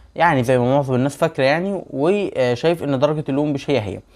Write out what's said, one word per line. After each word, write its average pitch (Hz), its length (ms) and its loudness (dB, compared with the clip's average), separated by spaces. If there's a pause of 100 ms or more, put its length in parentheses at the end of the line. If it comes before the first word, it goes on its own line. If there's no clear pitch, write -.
(160)
يعني 156 280 2
زي 127 160 2
ما 123 160 2
معظم 135 200 0
الناس 131 220 0
فاكره 160 260 0
يعني، 175 460 0
وشايف 160 920 0
ان 139 160 -2
درجه 151 300 0
اللون 147 240 0
مش 139 160 -6
هي 135 100 2
هي. 104 200 -6 (160)